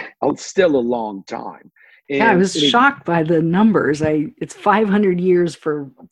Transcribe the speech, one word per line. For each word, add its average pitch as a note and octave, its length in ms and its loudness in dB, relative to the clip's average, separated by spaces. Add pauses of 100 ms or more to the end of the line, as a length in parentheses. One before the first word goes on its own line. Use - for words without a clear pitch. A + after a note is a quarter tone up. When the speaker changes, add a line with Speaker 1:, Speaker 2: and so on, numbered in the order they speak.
Speaker 1:
<laughs> - 320 -6
still F3 400 0
a - 20 2
long A#2 460 -4
time. - 480 -14 (400)
Speaker 2:
Yeah, C#3+ 160 0
I A3+ 40 4
Speaker 1:
And F3 80 4
Speaker 2:
was F#3 180 0
Speaker 1:
it - 100 0
Speaker 2:
shocked - 380 2
by E3+ 180 0
the D#3+ 180 0
numbers. E3 600 2
I, D#3 260 0 (100)
it's - 160 -10
five G#3 360 2
hundred F#3+ 320 0
years F3 340 0
for D3 340 -6 (220)